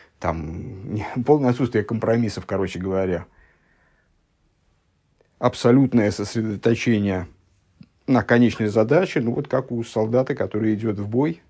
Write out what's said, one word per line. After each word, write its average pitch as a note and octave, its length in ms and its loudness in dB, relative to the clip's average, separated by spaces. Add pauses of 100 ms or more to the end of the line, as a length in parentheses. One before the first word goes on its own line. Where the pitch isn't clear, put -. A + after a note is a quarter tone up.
(200)
там, E2+ 800 -6 (160)
<laughs> B2 100 -2
полное C#3+ 260 4
отсутствие A#2+ 320 0
компромиссов, A2+ 640 -2
короче G2 340 -4
говоря. F#2 460 -2 (2250)
Абсолютное A#2+ 720 4
сосредоточение G#2 1160 0 (800)
на B2 160 2
конечной A#2+ 440 2
задаче, B2+ 540 2
ну A#2 120 -2
вот - 140 -4
как B2+ 240 -4
у A#2 120 -4
солдата, A#2 500 0
который A2 400 -2
идет G#2+ 240 -2
в G#2 100 -6
бой, C#3+ 420 -2